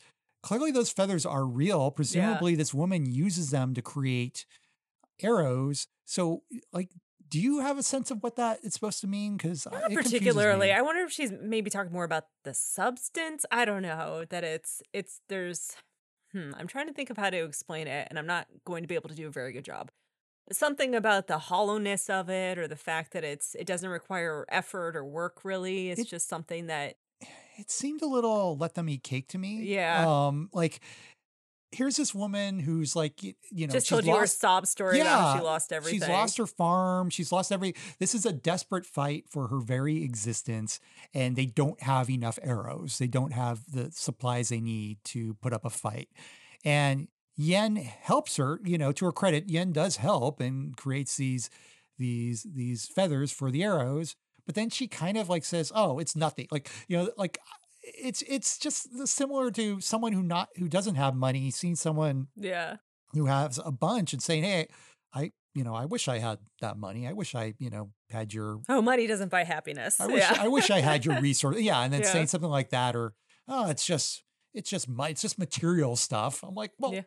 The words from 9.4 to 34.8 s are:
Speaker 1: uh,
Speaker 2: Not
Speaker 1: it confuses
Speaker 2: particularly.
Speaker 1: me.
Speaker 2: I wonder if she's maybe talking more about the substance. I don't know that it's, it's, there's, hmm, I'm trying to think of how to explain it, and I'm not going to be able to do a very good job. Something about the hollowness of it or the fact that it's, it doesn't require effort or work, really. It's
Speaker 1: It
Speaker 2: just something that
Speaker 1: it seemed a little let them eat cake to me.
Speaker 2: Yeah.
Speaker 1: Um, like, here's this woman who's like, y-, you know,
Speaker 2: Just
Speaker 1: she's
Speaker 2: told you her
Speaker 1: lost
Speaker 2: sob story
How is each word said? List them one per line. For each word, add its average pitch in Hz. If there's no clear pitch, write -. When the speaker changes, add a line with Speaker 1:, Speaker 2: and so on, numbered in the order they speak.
Speaker 1:
uh, -
Speaker 2:
Not 494
Speaker 1:
it 659
confuses 311
Speaker 2:
particularly. 208
Speaker 1:
me. 196
Speaker 2:
I 214
wonder 320
if 320
she's 269
maybe 214
talking 196
more 175
about 160
the 139
substance. 294
I 240
don't 202
know 160
that 175
it's, 160
it's, -
there's, 180
hmm, 165
I'm 175
trying 285
to 302
think 277
of 220
how 202
to 180
explain 160
it, 139
and 165
I'm 151
not 175
going 170
to 165
be 175
able 165
to 156
do 156
a -
very 135
good 131
job. 71
Something 285
about 214
the 156
hollowness 202
of 190
it 185
or 170
the 156
fact 160
that 175
it's, 147
it 170
doesn't 180
require 170
effort 175
or 143
work, 160
really. 185
It's 175
Speaker 1:
It 233
Speaker 2:
just 170
something 170
that 151
Speaker 1:
it 208
seemed 294
a 320
little 220
let 165
them 165
eat 139
cake 131
to 185
me. 202
Speaker 2:
Yeah. 175
Speaker 1:
Um, 143
like, 165
here's 262
this 294
woman 202
who's 160
like, 151
y-, 196
you 160
know, 135
Speaker 2:
Just -
Speaker 1:
she's -
Speaker 2:
told 226
you 160
her 190
Speaker 1:
lost 208
Speaker 2:
sob 196
story 185